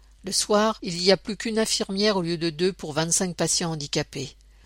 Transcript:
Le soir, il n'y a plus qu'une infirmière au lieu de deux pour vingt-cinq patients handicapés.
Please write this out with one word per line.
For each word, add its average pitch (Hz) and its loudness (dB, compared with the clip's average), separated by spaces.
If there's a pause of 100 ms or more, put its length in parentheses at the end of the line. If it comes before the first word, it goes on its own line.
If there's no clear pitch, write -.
(240)
Le 196 -8
soir, 214 2
il 185 -6
n'y 180 4
a 185 8
plus - -4
qu'une 220 -4
infirmière 202 0
au 180 0
lieu 170 -2
de 165 -2
deux 180 0
pour 156 -8
vingt-cinq 165 0
patients 165 0
handicapés. 147 -6 (300)